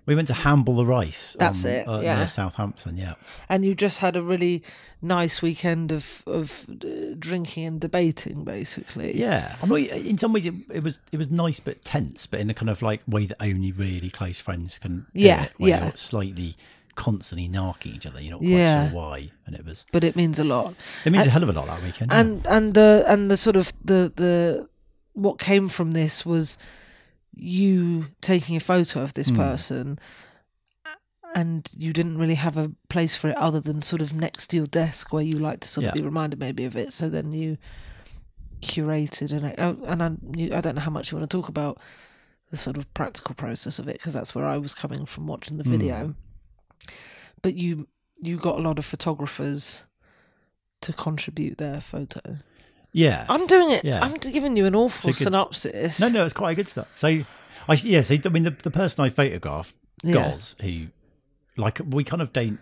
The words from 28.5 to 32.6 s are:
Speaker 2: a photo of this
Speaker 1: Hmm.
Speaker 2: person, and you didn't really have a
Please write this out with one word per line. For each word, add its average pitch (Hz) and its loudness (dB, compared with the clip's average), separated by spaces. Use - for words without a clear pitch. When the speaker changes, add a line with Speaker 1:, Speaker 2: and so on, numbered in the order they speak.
Speaker 2:
a 160 0
photo 175 2
of 139 -4
this 135 -2
Speaker 1:
Hmm. 123 4
Speaker 2:
person, 127 -2
and 165 -2
you 160 -4
didn't 165 -2
really 160 2
have 151 -2
a 156 -2